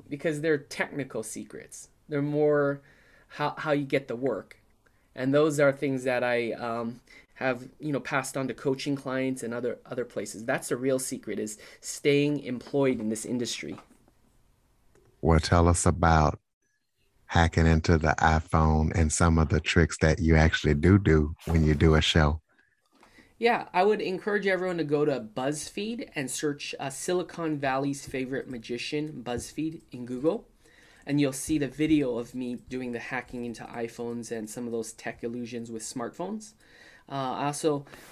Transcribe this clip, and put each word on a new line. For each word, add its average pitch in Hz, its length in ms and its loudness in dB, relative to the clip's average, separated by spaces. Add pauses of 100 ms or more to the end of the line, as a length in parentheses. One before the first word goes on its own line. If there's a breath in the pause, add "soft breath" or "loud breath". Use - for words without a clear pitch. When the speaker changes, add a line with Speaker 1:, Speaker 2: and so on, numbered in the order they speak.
Speaker 1:
because 147 340 -4
they're 156 160 2
technical 139 640 -8
secrets. - 680 -16 (180)
They're 143 140 -2
more 147 600 2 (460 soft breath)
how, 147 300 -4
how 156 140 -4
you 147 140 2
get 135 220 0
the 120 80 -6
work. 117 420 -4 (580)
And 131 180 0
those 151 260 4
are 143 120 6
things 135 320 -2
that 123 200 0
I, 120 300 0
um, 117 480 -6 (340 loud breath)
have, 127 340 -4 (100)
you 151 140 -4
know, 127 80 -2
passed 131 340 -4
on 135 140 -2
to 113 40 -6
coaching 135 440 -2
clients 131 460 -4
and 117 100 -6
other, 120 320 -4
other 127 180 -6
places. 107 400 -8
That's 131 240 -2
the 147 80 -2
real 131 240 0
secret, 110 400 -6
is 107 180 -6 (220 loud breath)
staying 143 600 2
employed 127 580 0
in 107 80 -4
this 110 180 -4
industry. 113 520 -4 (1400)
Speaker 2:
Well, 82 180 6
tell 87 300 4
us 85 160 2
about 80 540 4 (880)
hacking 82 380 4
into 80 320 6
the 76 220 2
iPhone 78 720 4
and 78 200 2
some 85 240 4
of 80 100 4
the 76 140 0
tricks - 380 2
that 78 200 4
you 80 160 4
actually 78 380 4
do 85 260 6
do 80 340 4 (120)
when 82 180 2
you 76 120 4
do 78 200 6
a 78 60 6
show. 78 400 2 (960 soft breath)
Speaker 1:
Yeah, 226 360 2
I 180 100 4
would 208 180 2
encourage 190 460 -2
everyone 180 320 0
to 160 40 -2
go 147 220 2
to 135 160 0
BuzzFeed 151 920 -6
and 131 140 -4
search, - 480 -6
uh, 139 120 -6
Silicon 170 680 -4
Valley's 139 480 -2
favorite 131 440 -6
magician, 131 760 -6
BuzzFeed, 135 580 -6 (100)
in 123 140 -12
Google. 131 400 -2 (600 soft breath)
And 143 160 2
you'll 139 100 2
see 151 260 -2
the 139 120 0
video 147 480 2
of 117 180 -8
me 123 200 -6 (120)
doing 127 240 -6
the 117 80 -6
hacking 123 460 -8
into 120 180 -10
iPhones 120 680 -8
and 110 200 -8
some 123 160 -10
of 117 80 -6
those 113 180 -6
tech - 320 -12
illusions 120 480 -8
with 113 120 -10
smartphones. 185 680 -8 (600 soft breath)
Uh, 135 220 -4
I 101 140 -2
also 147 380 -2 (260 loud breath)